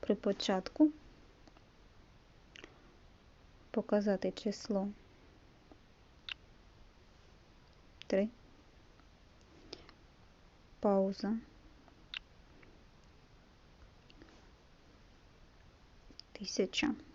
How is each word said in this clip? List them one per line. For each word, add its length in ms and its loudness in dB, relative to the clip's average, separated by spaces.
При 140 2
початку 760 2
показати 600 2
число 580 -2
три. 220 4
Пауза. 560 4
Тисяча 640 0